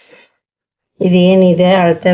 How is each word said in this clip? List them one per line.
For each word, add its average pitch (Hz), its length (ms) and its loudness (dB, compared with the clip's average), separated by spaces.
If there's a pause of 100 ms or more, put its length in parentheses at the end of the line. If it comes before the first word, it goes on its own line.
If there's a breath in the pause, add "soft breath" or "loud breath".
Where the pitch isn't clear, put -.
(1080 soft breath)
ಇದೇನಿದೆ 180 640 0 (120)
ಅಳತೆ 170 320 -2